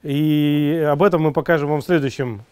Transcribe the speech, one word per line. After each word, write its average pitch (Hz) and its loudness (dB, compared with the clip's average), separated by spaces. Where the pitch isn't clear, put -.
И 147 0
об 147 2
этом 180 4
мы 156 2
покажем 147 0
вам 151 -2
в - -10
следующем 135 -2